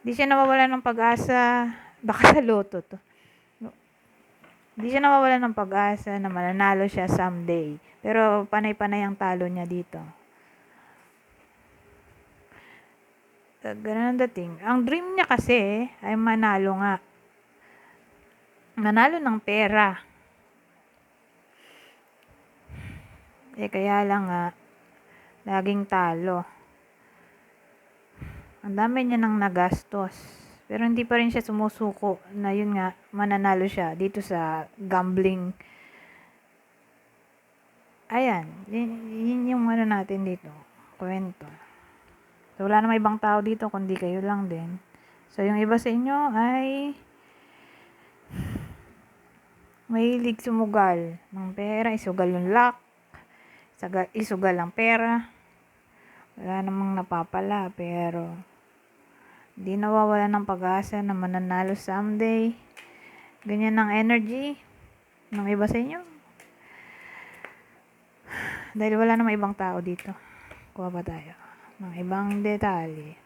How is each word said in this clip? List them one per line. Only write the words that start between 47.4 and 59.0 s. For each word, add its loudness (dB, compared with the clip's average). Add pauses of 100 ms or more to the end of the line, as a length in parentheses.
mahilig 0
sumugal 2 (160)
ng -10
pera, -2
isugal 0
yung 0
luck, 4 (1040)
saga-, -4
isugal 0
ang -6
pera. 2 (1120)
Wala -6
namang -2
napapala, -4
pero -4 (1300)